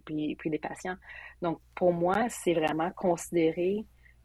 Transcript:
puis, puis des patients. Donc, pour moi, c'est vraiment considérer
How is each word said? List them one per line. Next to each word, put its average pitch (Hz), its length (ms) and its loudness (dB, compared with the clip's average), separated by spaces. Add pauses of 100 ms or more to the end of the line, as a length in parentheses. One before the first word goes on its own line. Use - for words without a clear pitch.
puis, 151 320 -4
puis - 120 -6
des 151 100 -2
patients. 185 360 -8 (460)
Donc, 165 180 -2 (160)
pour 180 160 4
moi, 180 380 2
c'est - 240 0
vraiment 160 380 2
considérer 175 920 0 (400)